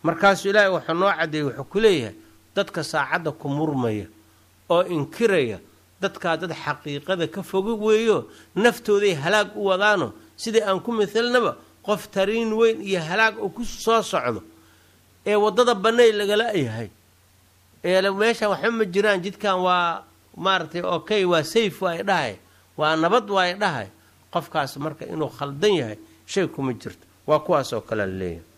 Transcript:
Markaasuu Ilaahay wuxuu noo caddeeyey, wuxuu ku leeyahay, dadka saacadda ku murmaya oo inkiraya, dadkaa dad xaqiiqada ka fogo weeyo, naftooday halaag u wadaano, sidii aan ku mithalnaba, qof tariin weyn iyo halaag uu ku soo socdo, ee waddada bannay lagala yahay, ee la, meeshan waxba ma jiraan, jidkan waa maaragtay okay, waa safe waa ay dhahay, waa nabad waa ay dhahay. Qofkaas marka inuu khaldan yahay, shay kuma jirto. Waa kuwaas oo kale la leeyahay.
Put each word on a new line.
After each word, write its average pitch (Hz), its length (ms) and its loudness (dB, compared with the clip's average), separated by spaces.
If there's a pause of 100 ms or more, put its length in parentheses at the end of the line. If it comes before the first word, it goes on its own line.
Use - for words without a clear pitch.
Markaasuu 190 480 2
Ilaahay 202 220 4
wuxuu 165 220 -2
noo 190 180 2
caddeeyey, 156 340 -2
wuxuu 131 240 -8
ku 196 100 -2
leeyahay, 143 340 2 (420)
dadka 196 260 -4
saacadda 156 500 -2
ku - 160 -12
murmaya 131 580 -2 (640)
oo 175 120 4
inkiraya, 165 760 0 (420)
dadkaa 185 360 -2
dad 170 140 -8
xaqiiqada 151 800 -4
ka 196 120 -8
fogo 202 360 -2
weeyo, 214 480 2 (300)
naftooday 202 580 2
halaag 208 420 0
u 208 140 -4
wadaano, 185 420 2 (240)
sidii 220 300 0
aan 190 140 0
ku 240 120 -6
mithalnaba, 226 640 0 (260)
qof 196 280 -4
tariin 220 420 0
weyn 226 300 2
iyo 185 200 -2
halaag 214 360 0
uu 202 120 -4
ku 233 140 -10
soo 226 380 0
socdo, 120 400 -2 (840)
ee 208 100 2
waddada 214 380 4
bannay 226 380 6
lagala 208 440 0
yahay, 113 340 -4 (960)
ee 185 160 2
la, 196 120 2
meeshan 220 380 0
waxba 196 200 0
ma 226 140 0
jiraan, 196 380 2
jidkan 190 400 -2
waa 175 400 0 (340)
maaragtay 175 460 -2
okay, 185 420 0
waa 170 200 2
safe 220 360 0
waa 180 120 0
ay 170 100 -6
dhahay, 160 320 0 (440)
waa 156 180 2
nabad 202 340 2
waa 190 140 2
ay 175 100 -2
dhahay. 160 340 -2 (440)
Qofkaas 151 480 -4
marka 151 240 -8
inuu 156 240 -6
khaldan 143 460 0
yahay, 113 240 -4 (280)
shay 185 220 -2
kuma 135 240 -4
jirto. - 320 -12 (220)
Waa 147 140 4
kuwaas 147 320 -2
oo 110 80 -4
kale 104 260 -4
la 95 60 -6
leeyahay. 87 320 -8 (140)